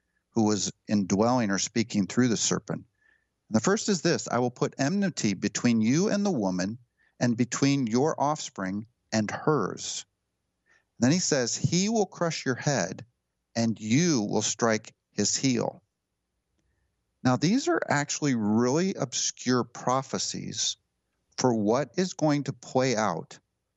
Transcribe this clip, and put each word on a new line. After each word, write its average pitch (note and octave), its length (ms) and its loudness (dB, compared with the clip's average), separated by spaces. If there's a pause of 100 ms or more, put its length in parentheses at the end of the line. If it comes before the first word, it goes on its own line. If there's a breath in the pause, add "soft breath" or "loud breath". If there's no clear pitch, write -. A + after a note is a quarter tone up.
(300)
who A2+ 140 0
was G2 280 0 (160)
indwelling G#2+ 640 2
or G2 80 -2
speaking G#2 480 -2
through B2 220 2
the A2 80 0
serpent. - 480 -4 (640)
And G#2+ 80 -2
the A2 40 4
first G3 280 0
is G3 140 0
this, D3+ 240 0
"I A2+ 120 -2
will B2 120 0
put C#3+ 280 -4
enmity D3+ 560 0
between A2+ 460 0
you C#3 280 2
and G3+ 180 0
the G3+ 60 0
woman, G2 460 -2 (400)
and A#2+ 160 2
between C3+ 520 2
your B2+ 340 2
offspring A2 640 -4 (240)
and G#2+ 200 0
hers." - 760 -2 (920 soft breath)
Then A#2+ 120 4
he F3+ 80 2
says, C3 380 0
"He F#3 320 0
will A3 160 2
crush - 400 -6
your B2+ 120 -2
head, G2+ 500 -2 (480)
and A2+ 260 -2
you C3 400 2
will G2+ 220 0
strike - 520 0 (160)
his - 260 -2
heel." - 460 -2 (1400)
Now, B2+ 120 4
these G#3+ 300 2
are E4+ 220 2
actually C#3+ 460 0
really A#2+ 580 2
obscure B2+ 720 -2
prophecies - 1120 -4 (640)
for B2+ 160 2
what A2+ 420 0
is F#3 160 -2
going D3 320 0
to C#3 80 -4
play C3 420 0
out G2+ 440 -2 (380)